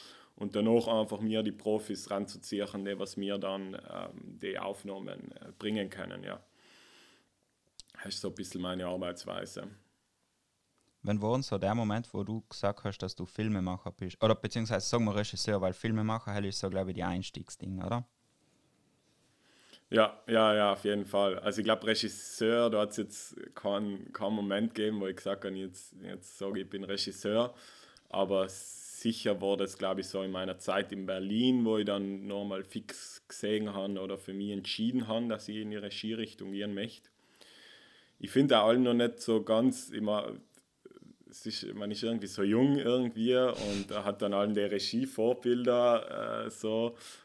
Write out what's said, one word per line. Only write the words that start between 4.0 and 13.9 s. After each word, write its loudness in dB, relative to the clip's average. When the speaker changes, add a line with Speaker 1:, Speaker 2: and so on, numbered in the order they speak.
Speaker 1:
die -4
Aufnahmen, -8
äh, -18
bringen -2
können, -10
ja. -10
Das -8
ist -8
so -4
ein -6
bisschen -8
meine -4
Arbeitsweise. -6
Speaker 2:
Wann 0
war 2
denn 0
so -2
der 2
Moment, -2
wo -4
du -6
gesagt -4
hast, -4
dass -8
du -8
Filmemacher -2